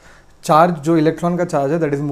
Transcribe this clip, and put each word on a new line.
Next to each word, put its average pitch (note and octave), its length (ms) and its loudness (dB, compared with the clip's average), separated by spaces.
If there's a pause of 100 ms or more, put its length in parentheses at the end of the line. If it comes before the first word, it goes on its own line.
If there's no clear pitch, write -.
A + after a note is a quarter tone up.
(440)
charge E3 400 4
जो E3 120 2
इलेक्ट्रॉन D#3+ 420 0
का F3 60 -2
चार्ज D3 280 -2
है, E3 80 -2
that C#3+ 180 -2
is D3 140 -6